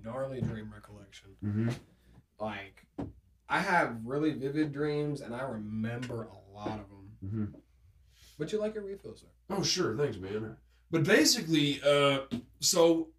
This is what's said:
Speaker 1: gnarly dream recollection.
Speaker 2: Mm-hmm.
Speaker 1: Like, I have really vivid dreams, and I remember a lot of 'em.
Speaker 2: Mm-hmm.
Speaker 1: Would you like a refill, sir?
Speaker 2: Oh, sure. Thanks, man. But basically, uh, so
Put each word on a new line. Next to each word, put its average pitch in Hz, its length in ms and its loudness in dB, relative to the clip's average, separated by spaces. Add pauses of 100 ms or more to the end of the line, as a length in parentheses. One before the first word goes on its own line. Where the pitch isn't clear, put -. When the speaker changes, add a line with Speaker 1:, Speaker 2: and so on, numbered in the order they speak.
Speaker 1:
gnarly 131 360 -8
dream 110 340 -6
recollection. 101 540 -20 (160)
Speaker 2:
Mm-hmm. 107 240 0 (720)
Speaker 1:
Like, 104 440 -10 (640)
I 151 120 2
have 165 440 2
really 147 280 0
vivid 143 400 -2
dreams, 147 480 -2
and 110 120 -10
I 117 100 -6
remember 110 840 -6
a - 280 -20
lot 104 280 -8
of 104 100 -16
'em. 98 200 -20 (140)
Speaker 2:
Mm-hmm. 107 200 -4 (920)
Speaker 1:
Would 156 120 -6
you 214 80 -2
like 214 160 -2
a 214 60 -8
refill, 196 340 -12
sir? - 120 -20 (220)
Speaker 2:
Oh, 190 140 -2
sure. 143 340 0
Thanks, 135 200 0
man. 104 400 -8 (340)
But 160 120 6
basically, 160 840 4
uh, 143 360 6 (400)
so 165 480 6 (100)